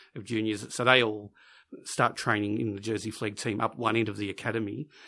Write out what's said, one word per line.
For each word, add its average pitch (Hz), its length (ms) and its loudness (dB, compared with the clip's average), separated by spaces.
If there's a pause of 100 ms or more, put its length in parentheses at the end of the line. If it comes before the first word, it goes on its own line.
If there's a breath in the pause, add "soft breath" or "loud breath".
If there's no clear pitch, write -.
(140 soft breath)
of 107 100 -10
juniors? 107 500 -2
So 123 100 -2
they 127 180 8
all 107 300 -2 (520 soft breath)
start - 320 2
training 104 420 2
in 110 160 -2
the 98 60 -8
Jersey 107 300 -4
Flegg 104 260 -4
team 107 240 -2
up 110 160 0
one 113 200 0
end 110 120 2
of 101 80 -6
the 104 140 -2
academy. 110 580 -4 (200 soft breath)